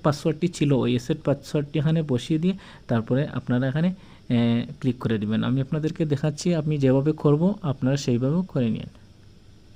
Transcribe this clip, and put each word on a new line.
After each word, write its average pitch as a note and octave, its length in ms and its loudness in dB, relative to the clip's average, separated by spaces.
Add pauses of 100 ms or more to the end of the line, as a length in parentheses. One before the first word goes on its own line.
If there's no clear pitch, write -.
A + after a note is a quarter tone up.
পাসওয়ার্ডটি D3+ 460 0
ছিল, D3 240 2
ওই A#2+ 180 2
অ্যাসেট B2 340 -2
পাসওয়ার্ডটি D3 540 -2
এখানে D#3+ 240 2
বসিয়ে D3+ 360 -2
দিয়ে F3+ 160 0 (340)
তারপরে A#2+ 380 0
আপনারা B2+ 420 -2
এখানে, D#3 200 0
আহ, A#2+ 920 -2
ক্লিক B2 180 -2
করে A2+ 200 -2
দিবেন। A2 260 0
আমি B2 160 0
আপনাদেরকে D#3 440 -2
দেখাচ্ছি, D3+ 500 -2
আমি D#3 240 0
যেভাবে C#3 340 4
করব D#3 500 2
আপনারা C3+ 340 0
সেইভাবে C3+ 520 0
করে A#2+ 220 0
নিন। - 180 -6 (880)